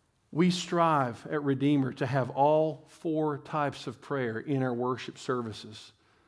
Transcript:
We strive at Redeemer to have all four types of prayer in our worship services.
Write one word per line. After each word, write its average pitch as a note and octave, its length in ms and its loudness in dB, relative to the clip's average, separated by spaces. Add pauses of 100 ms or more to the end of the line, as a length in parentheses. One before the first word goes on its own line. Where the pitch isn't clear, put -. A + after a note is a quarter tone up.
(320)
We F3 180 4
strive D#3 800 2
at D#3 120 -2
Redeemer C#3 500 2
to - 140 -4
have B2+ 240 0
all D3+ 580 2
four D#3 480 -2
types C#3+ 500 -4
of B2+ 140 -10
prayer B2 380 -2
in C3+ 240 -2
our B2+ 100 0
worship B2 460 -4
services. A2 720 -6 (360)